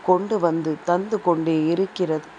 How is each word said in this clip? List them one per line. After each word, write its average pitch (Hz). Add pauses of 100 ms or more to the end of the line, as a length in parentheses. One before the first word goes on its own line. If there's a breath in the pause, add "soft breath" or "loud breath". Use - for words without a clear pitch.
கொண்டு 196
வந்து 165 (120)
தந்து 196
கொண்டே 165 (100)
இருக்கிறது. 170 (120)